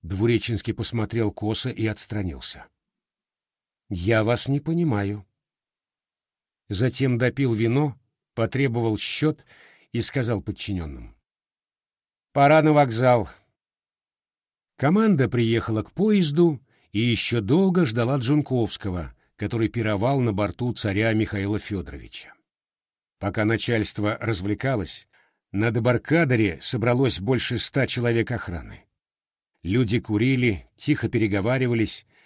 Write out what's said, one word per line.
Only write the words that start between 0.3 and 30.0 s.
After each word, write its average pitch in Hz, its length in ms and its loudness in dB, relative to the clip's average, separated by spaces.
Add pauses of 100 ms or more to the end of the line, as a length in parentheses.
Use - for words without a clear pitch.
посмотрел 110 580 -2
косо 107 380 -4
и 110 160 -4
отстранился. 101 800 -8 (1200)
«Я 104 340 2
вас 117 240 0
не 139 140 0
понимаю». 110 640 -2 (1400)
Затем 123 480 0
допил 123 360 0
вино, 117 460 0 (360)
потребовал 113 600 0
счёт - 460 -2 (480)
и 120 80 -4
сказал 113 420 -2
подчинённым: 78 760 -8 (1120)
«Пора 143 300 6
на 156 100 4
вокзал». 123 560 4 (1500)
Команда 170 500 4
приехала 113 560 0
к - 80 -12
поезду 170 680 2 (320)
и 101 60 0
ещё 117 420 0
долго 170 440 2
ждала 120 320 0
Джунковского, 110 960 -2 (220)
который 110 320 -2
пировал 113 540 0
на 117 100 2
борту 104 420 -2
царя 110 400 0
Михаила 104 460 0
Фёдоровича. - 760 -10 (840)
Пока 101 240 -2
начальство 107 800 0
развлекалось, 104 840 -4 (440)
на 107 180 0
дебаркадере 120 920 2
собралось 120 580 0
больше 117 400 -2
ста 135 260 0
человек 117 460 0
охраны. 85 540 -10 (800)
Люди 107 360 2
курили, 117 760 0